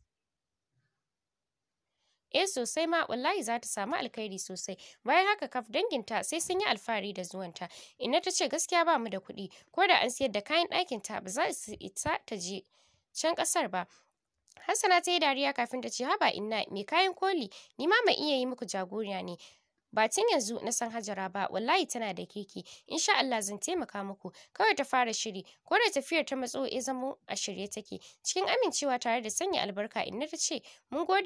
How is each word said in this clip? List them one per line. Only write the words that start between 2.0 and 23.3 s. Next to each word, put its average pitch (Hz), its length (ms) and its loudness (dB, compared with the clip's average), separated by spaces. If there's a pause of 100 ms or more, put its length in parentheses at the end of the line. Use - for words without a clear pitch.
Eh 349 160 2
sosai 311 400 -2
ma, 330 220 2
wallahi 285 340 -2
za 233 160 -4
ta - 80 -12
samu 214 280 -4
alkhairi 220 440 -6
sosai. - 380 -10 (280)
Bayan 359 220 6
haka 415 200 0
kaf 247 240 -6
danginta 240 520 0
sai 320 160 -4
sun 359 200 0
yi 415 60 0
alfahari 208 480 0
da 190 100 -6
zuwanta. 180 460 -10 (280)
Inna 262 240 2
ta 370 100 -2
ce, 339 180 2
"Gaskiya 330 360 2
ba 320 140 4
mu 226 100 -4
da 190 100 -4
kuɗi, - 300 -10 (220)
ko 381 160 4
da 370 140 8
an 226 80 2
siyar 254 220 -2
da 202 100 -2
kayan 330 260 2
ɗakinta 214 560 -4
ba 185 60 -10
za 285 240 0
su - 260 -8
isa - 460 -2
ta 226 100 -8
je 185 300 -8 (560)
can 330 140 2
ƙasar 330 360 0
ba." 180 160 -2 (800)
Hassana 370 340 4
ta 359 100 0
yi 349 80 4
dariya 277 340 2
kafin 247 280 -4
ta 233 80 -6
ce, - 140 -6
"Haba 339 300 2
Inna, 214 360 -4
mai 202 140 -6
kayan 370 300 2
koli, 381 360 0 (280)
ni 269 100 -2
ma 392 80 6 (100)
mai 359 100 6
iya 294 200 2
yi 254 100 2
muku 247 200 -6
jagora 196 580 -4
ne. 175 140 -8 (540)
Ba 220 160 4
tun 415 240 2
yanzu 233 320 2
na 220 80 -4
san 233 200 -2
Hajara 196 420 -4
ba, 196 160 -2
wallahi 277 380 2
tana 220 260 -4
da 180 120 -8
kirki. 196 380 -10 (240)
Insha 330 300 2
Allah 240 240 2